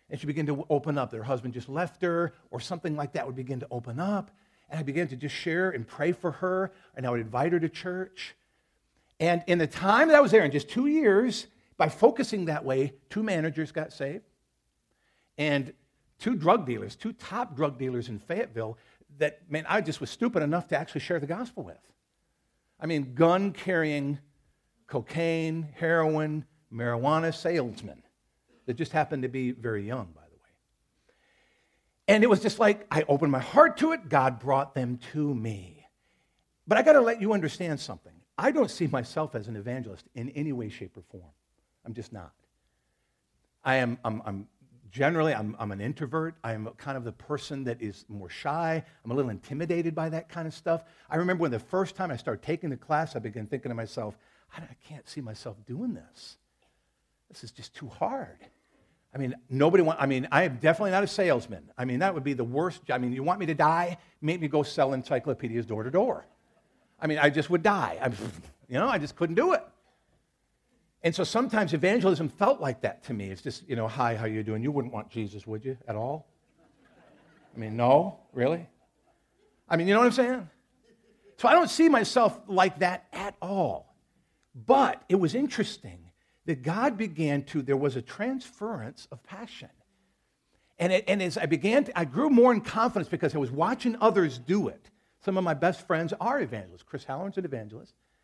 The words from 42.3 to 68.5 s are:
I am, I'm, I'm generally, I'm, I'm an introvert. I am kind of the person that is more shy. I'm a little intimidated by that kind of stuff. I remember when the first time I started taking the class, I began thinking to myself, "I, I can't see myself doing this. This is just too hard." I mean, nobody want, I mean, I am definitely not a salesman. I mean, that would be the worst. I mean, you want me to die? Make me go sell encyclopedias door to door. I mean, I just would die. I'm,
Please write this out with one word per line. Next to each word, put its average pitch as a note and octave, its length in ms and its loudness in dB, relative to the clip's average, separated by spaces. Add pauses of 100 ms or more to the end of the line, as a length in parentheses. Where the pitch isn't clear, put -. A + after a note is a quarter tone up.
I C3 140 2
am, B2 280 0
I'm, A2+ 180 -4
I'm G2 240 -10 (440)
generally, D#3 420 0
I'm, G#2+ 260 -6
I'm G#2+ 120 -6
an G2 100 -8
introvert. D#3 600 -6
I A#2 100 -6
am G#2+ 140 -8 (100)
kind C3+ 200 -10
of B2+ 60 -10
the A#2 80 -8
person C#3+ 520 -8
that A#2 180 -6
is G#2+ 260 -10
more F#2+ 220 -14
shy. D#3+ 540 -4 (200)
I'm A#2 80 -10
a - 40 -4
little C3 160 0
intimidated D#3+ 640 -4
by D#3+ 140 -4
that D#3+ 200 -8
kind E3 180 -10
of D3+ 60 -10
stuff. E3 300 -2 (260)
I D#3 60 -6
remember F3+ 260 0
when D#3+ 100 2
the A2+ 80 -2
first F#3 360 -4
time F3+ 160 -4
I C3 40 -6
started - 300 -8
taking D#3+ 240 -4
the B2+ 80 -6
class, D#3 380 -2
I B2+ 40 -4
began G#2+ 280 -8
thinking B2+ 220 -6
to A#2+ 60 -6
myself, A2+ 420 -8 (380)
"I, D#3+ 60 -16
I C#3 140 -20 (120)
can't C#3+ 220 -20
see - 100 -12
myself A2 460 -12
doing G3 300 -6
this. - 420 -20 (920)
This - 140 -20
is A2+ 80 -18
just - 240 -20
too C3+ 140 -14
hard." A#3+ 480 -6 (800)
I - 20 -6
mean, C3 160 -4 (160)
nobody D#3 320 6
want, D#3+ 180 2
I C#3+ 60 2
mean, C3 260 0
I D3 120 6
am C#3+ 140 -2
definitely E3 340 2
not F#3+ 120 2
a F#3+ 40 0
salesman. A#2+ 680 -2
I B2+ 100 -6
mean, B2+ 140 -2
that F#3 140 2
would D3+ 100 -6
be C#3 100 -2
the A#2+ 100 -2
worst. C#3 380 -4 (100)
I B2+ 80 0
mean, B2 140 -2
you C3 100 -6
want F3 160 0
me F3+ 80 -2
to D#3+ 80 0
die? E3 420 2 (240)
Make D#3+ 180 -2
me D#3 80 -4
go D3 140 2
sell C#3+ 320 0
encyclopedias B2 720 -4
door A2 180 -6
to B2 60 -6
door. G3 380 0 (720)
I D#3+ 80 -4
mean, D3+ 120 0
I D3 100 8
just D3 200 0
would E3+ 120 4
die. D#3 400 2
I'm, B2+ 120 0 (540)